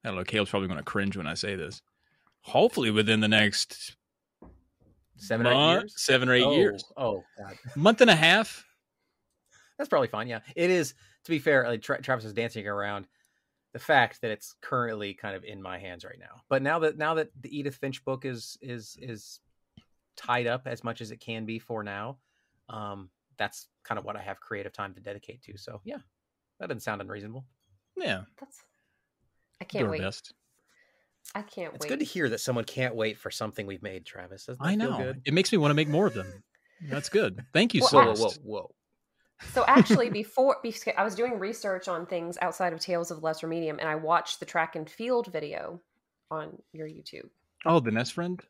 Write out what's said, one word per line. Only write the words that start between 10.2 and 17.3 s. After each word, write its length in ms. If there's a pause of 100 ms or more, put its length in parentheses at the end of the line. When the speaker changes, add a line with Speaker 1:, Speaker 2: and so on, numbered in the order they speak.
Speaker 2:
yeah. 120 (160)
It 140
is, 240 (320)
to 60
be 80
fair, 280
like, 140
Tra-, 200
Travis 240
is 80
dancing 340
around 400 (680)
the 60
fact 420
that 100
it's 300
currently 520
kind 220
of 80
in 180
my 160
hands 280
right 140
now. 300
But 140
now 160
that, 180
now 180
that 140 (100)